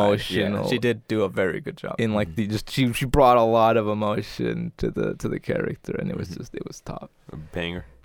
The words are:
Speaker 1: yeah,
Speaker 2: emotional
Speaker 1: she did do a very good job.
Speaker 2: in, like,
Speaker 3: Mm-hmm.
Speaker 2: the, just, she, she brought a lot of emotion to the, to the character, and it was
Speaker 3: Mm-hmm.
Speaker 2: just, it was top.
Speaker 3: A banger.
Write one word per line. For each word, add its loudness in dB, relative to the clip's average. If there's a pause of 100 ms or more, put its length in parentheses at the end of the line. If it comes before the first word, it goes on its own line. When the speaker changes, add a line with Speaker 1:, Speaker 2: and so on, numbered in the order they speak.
(300)
Speaker 1:
yeah, 0
Speaker 2:
emotional -2
Speaker 1:
she 2
did 0
do 0
a 0
very -2
good -10
job. -8
Speaker 2:
in, 0
like, 0
Speaker 3:
Mm-hmm. -10
Speaker 2:
the, 0
just, -4
she, 0
she -2
brought 6
a 6
lot 6
of 2
emotion -2
to -2
the, -2
to -6
the -4
character, -4
and -4
it -6
was -6
Speaker 3:
Mm-hmm. -12
Speaker 2:
just, -14
it -8
was -16
top. -12 (220)
Speaker 3:
A -14
banger. -6 (200)